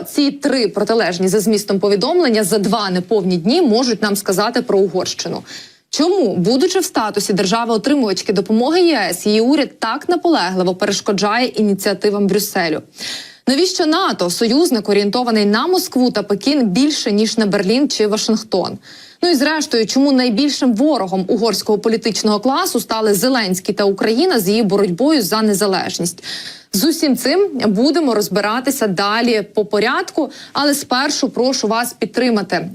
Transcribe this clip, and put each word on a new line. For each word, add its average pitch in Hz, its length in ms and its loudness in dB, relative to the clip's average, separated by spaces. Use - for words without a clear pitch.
ці 285 160 2
три 269 380 0
протилежні 190 600 0
за 196 120 2
змістом 202 400 0
повідомлення 220 640 2
за 190 140 0
два 208 320 -2
неповні 185 460 0
дні 226 260 2
можуть 233 400 2
нам 202 140 0
сказати 208 460 -2
про 196 160 0
Угорщину? 180 640 -2
Чому, 320 460 2
будучи 254 420 2
в 359 60 -2
статусі 208 480 -2
держави-отримувачки 220 1000 0
допомоги 226 500 2
Є 269 280 2
С, - 160 -6
її 214 140 2
уряд 262 380 2
так 240 300 -6
наполегливо 190 680 0
перешкоджає 202 720 0
ініціативам 202 800 0
Брюсселю? 185 560 -2
Навіщо 339 400 0
нато, 311 440 0
союзник, 233 580 2
орієнтований 208 580 2
на 220 200 2
Москву 285 440 0
та 202 120 -2
Пекін 233 440 0
більше, 247 460 0
ніж 214 260 0
на 220 80 2
Берлін 202 420 2
чи - 180 0
Вашингтон? 208 720 -2
Ну 349 80 4
і 339 40 4
зрештою, 285 520 2
чому 277 260 2
найбільшим 254 640 2
ворогом 196 540 0
угорського 208 500 0
політичного 220 640 0
класу 277 400 0
стали 220 340 0
Зеленський 202 600 0
та 202 100 0
Україна 226 560 2
з 175 80 -2
її 220 140 2
боротьбою 202 600 2
за 214 200 -2
незалежність? 190 840 -2
З 196 120 -2
усім 311 320 2
цим 349 340 0
будемо 247 480 2
розбиратися 214 720 -2
далі 208 560 0
по 214 100 0
порядку, 254 640 -2
але 285 220 0
спершу 277 540 -2
прошу 254 400 -2
вас 233 240 -2
підтримати 202 840 -2